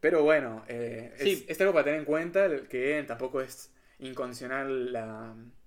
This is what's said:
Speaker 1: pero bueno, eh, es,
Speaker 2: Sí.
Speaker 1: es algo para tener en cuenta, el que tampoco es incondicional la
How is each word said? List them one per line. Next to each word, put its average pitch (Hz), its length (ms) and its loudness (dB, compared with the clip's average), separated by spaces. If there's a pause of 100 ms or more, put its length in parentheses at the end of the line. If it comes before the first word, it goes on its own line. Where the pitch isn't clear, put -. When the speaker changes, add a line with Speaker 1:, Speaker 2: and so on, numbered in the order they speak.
Speaker 1:
pero 160 220 4
bueno, 135 460 4
eh, 117 500 -8
es, 143 60 -4
Speaker 2:
Sí. 190 220 2
Speaker 1:
es 160 140 -6
algo 190 140 6
para 147 100 6
tener 151 160 0
en 143 60 -8
cuenta, 170 400 2
el 139 220 -2
que 135 380 0
tampoco 127 360 -4
es - 280 -12 (280)
incondicional 127 960 -6
la 110 400 -8 (320)